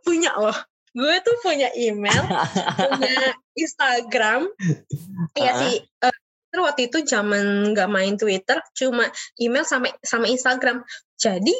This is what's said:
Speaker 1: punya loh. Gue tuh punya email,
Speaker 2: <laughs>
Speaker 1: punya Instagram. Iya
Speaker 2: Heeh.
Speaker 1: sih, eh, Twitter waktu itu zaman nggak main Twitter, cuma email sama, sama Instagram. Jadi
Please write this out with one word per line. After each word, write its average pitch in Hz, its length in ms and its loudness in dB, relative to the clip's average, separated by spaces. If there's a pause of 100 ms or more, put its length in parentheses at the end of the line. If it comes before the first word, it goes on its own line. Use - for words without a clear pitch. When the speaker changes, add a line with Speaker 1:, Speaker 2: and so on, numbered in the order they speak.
Speaker 1:
punya 339 320 2
loh. 214 200 0 (340)
Gue 302 320 0
tuh 480 220 2
punya 285 320 2
email, 214 500 0
Speaker 2:
<laughs> 180 540 -2
Speaker 1:
punya 262 560 0 (180)
Instagram. 247 920 0 (880)
Iya 254 160 2
Speaker 2:
Heeh. 247 80 -2
Speaker 1:
sih, 240 140 0 (260)
eh, 247 160 2
Twitter - 480 -8
waktu 269 260 0
itu 311 160 0
zaman 208 380 2 (320)
nggak 185 160 4
main 196 240 2
Twitter, 208 420 0 (140)
cuma 240 340 0 (300)
email 240 320 0
sama, 254 320 0
sama 233 320 0
Instagram. 254 480 0 (400)
Jadi 202 400 2